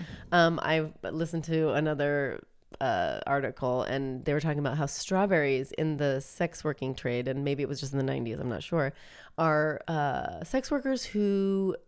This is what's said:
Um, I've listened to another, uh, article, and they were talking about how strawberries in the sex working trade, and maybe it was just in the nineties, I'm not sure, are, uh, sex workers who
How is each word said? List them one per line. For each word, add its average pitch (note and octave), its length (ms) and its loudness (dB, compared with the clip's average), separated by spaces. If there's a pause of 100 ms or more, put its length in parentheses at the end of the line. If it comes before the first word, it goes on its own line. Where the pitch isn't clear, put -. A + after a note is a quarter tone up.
(320)
Um, E3+ 320 6
I've D#3 300 0 (100)
listened E3 420 -4
to D#3+ 280 2
another, C#3+ 680 0 (400)
uh, F2+ 460 2
article, B2+ 560 0
and C3 420 -4
they D3 80 2
were D3 60 2
talking D3 200 0
about C#3+ 180 0
how D#3 80 0
strawberries D3 880 2
in D#3 240 0
the C#3 240 2
sex - 420 -4
working C3 320 -2
trade, B2 320 -2
and C3+ 160 -2
maybe C#3+ 200 0
it B2+ 60 0
was C3+ 100 -6
just C#3 140 -6
in C#3 60 0
the C3+ 60 2
nineties, C3 340 -2
I'm B2 100 -2
not A#2 140 -4
sure, C#3+ 300 0 (440)
are, D#3 500 2
uh, C#3+ 560 -2
sex C4 280 -2
workers C4 340 0
who G3 720 2 (120)